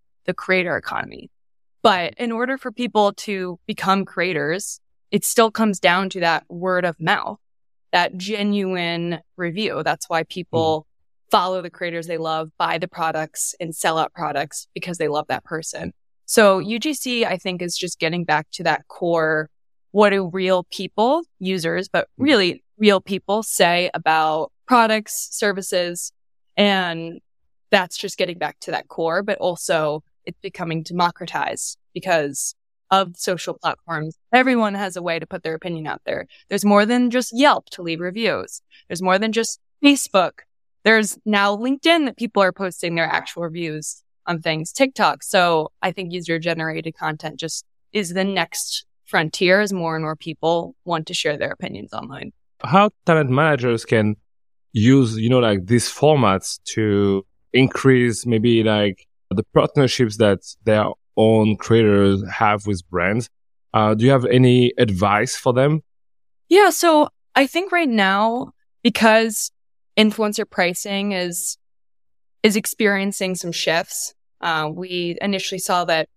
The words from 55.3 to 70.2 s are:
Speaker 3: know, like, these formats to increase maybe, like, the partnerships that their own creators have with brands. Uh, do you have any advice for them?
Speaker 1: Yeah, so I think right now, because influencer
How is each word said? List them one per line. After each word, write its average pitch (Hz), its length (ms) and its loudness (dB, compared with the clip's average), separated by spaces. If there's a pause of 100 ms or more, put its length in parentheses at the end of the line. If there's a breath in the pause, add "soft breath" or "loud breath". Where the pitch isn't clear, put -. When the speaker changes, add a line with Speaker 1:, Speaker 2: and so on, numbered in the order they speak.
Speaker 3:
know, 127 80 4
like, 104 260 2
these 110 240 2
formats 127 720 2 (140)
to 101 500 2 (300)
increase 123 720 4
maybe, 113 360 4
like, 104 440 0 (240)
the 190 140 -2 (100)
partnerships 127 640 2
that 101 220 4 (240)
their 107 220 2 (300)
own 110 400 4
creators 101 760 4
have 104 360 0
with 95 240 -4
brands. 95 400 0 (420)
Uh, 107 220 4
do 110 100 2
you 131 60 6
have 127 160 4
any 123 500 6
advice 104 600 2
for 127 180 0
them? 147 260 2 (680)
Speaker 1:
Yeah, 381 220 6
so 311 380 4 (260)
I 269 120 4
think 359 260 -4
right 339 160 2
now, 220 640 0 (300)
because 226 680 4 (480)
influencer 214 500 2